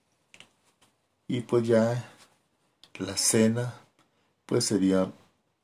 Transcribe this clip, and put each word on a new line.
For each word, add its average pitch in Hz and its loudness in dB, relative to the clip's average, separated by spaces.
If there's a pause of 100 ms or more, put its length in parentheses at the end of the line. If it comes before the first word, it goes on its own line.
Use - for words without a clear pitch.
(1300)
Y 120 -4
pues 120 -2
ya 117 0 (840)
la 95 -8
cena, 113 0 (720)
pues 123 -2
sería 95 0 (540)